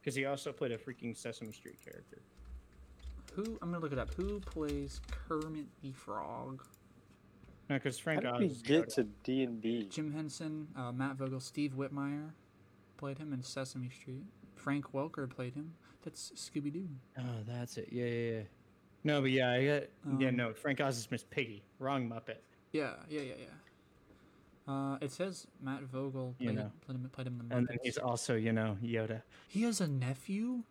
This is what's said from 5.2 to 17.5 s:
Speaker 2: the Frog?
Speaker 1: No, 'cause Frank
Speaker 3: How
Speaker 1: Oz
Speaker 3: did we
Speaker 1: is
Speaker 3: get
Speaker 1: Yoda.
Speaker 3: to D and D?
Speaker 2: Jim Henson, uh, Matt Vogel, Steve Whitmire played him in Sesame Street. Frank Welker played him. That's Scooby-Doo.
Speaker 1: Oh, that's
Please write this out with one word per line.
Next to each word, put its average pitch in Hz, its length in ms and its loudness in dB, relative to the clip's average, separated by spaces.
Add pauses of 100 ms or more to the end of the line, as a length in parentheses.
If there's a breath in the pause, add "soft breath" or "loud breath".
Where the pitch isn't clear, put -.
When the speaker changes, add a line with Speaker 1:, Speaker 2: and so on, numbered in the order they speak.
Speaker 2:
the 135 100 -8
Frog? 120 760 -6 (1040)
Speaker 1:
No, 143 100 4
'cause 131 200 0
Frank 156 240 2
Speaker 3:
How 123 120 2
Speaker 1:
Oz 123 40 4
Speaker 3:
did 196 100 6
we - 60 2
Speaker 1:
is 117 80 -12
Speaker 3:
get 151 240 6
Speaker 1:
Yoda. - 80 -8
Speaker 3:
to 127 80 6 (200)
D 131 200 4
and 117 180 -2
D? 113 240 2
Speaker 2:
Jim 151 280 -4
Henson, 156 600 -6
uh, 127 160 -4
Matt 135 260 -2
Vogel, 131 220 -2
Steve 143 340 -2
Whitmire 143 580 -4 (680)
played 135 220 -6
him 151 140 -6
in 127 100 -2
Sesame 131 460 -6
Street. 135 360 -10 (300)
Frank 139 380 -2
Welker 139 360 -2
played 123 240 -6
him. 160 220 -8 (260 soft breath)
That's - 300 -12
Scooby-Doo. 151 580 -4 (300)
Speaker 1:
Oh, 117 260 -4
that's 120 320 -4